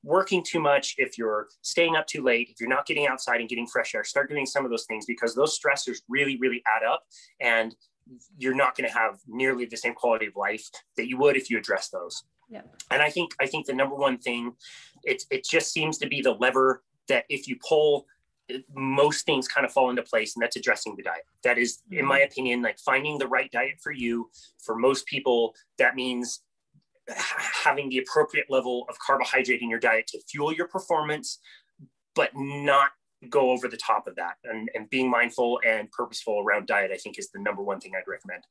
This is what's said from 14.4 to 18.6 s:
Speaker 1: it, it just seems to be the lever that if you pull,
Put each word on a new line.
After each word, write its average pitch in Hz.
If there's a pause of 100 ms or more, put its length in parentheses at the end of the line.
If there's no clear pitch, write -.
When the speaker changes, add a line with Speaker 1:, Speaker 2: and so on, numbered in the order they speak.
Speaker 1:
it, 131
it 135
just -
seems 156
to 143
be 139
the 120
lever 131 (240)
that 123
if 139
you 127 (100)
pull, 151 (720)